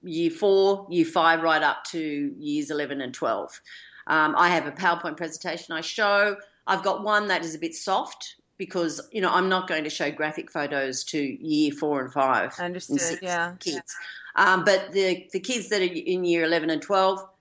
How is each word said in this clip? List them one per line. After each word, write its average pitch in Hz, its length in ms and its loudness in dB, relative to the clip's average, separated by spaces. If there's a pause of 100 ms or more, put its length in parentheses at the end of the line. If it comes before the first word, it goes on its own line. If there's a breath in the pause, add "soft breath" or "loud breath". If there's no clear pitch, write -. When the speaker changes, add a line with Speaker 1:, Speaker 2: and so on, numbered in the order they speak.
Speaker 1:
year 170 300 0
four, 196 580 4
year 170 140 4
five, 165 380 4
right 160 200 4
up 143 300 0
to 147 480 -4
years 147 320 -4
eleven 143 280 -4
and 123 140 -8
twelve. 110 460 -4 (480 loud breath)
Um, 156 280 4
I 175 120 6
have 160 180 2
a 143 60 -8
PowerPoint 175 440 -2
presentation 165 600 -8
I 160 40 -4
show. 202 560 2 (300 loud breath)
I've 190 160 0
got 202 220 -2
one 208 240 2
that 170 160 0
is 160 100 -8
a 156 60 -10
bit 165 160 -6
soft - 580 -4 (220)
because, 170 440 -4 (120)
you 226 80 -2
know, 185 120 2
I'm 185 160 4
not 185 200 0
going 156 160 -2
to 151 60 -4
show 147 200 -4
graphic 151 400 -6
photos 143 540 -4
to 156 160 -4
year 147 500 0
four 143 300 -2
and 127 120 -6
five 131 460 2
and 175 80 -4
Speaker 2:
Understood, 175 340 -2
Speaker 1:
six 170 220 -2
Speaker 2:
yeah. 175 380 -2
Speaker 1:
kids. 143 340 -8 (400 loud breath)
Um, 190 300 4
but 190 260 4
the, 185 420 0
the 190 60 -2
kids 226 300 -4
that 202 140 0
are - 20 2
in 180 400 -2
year 170 180 4
eleven 160 280 2
and 156 120 -2
twelve 190 380 2 (200)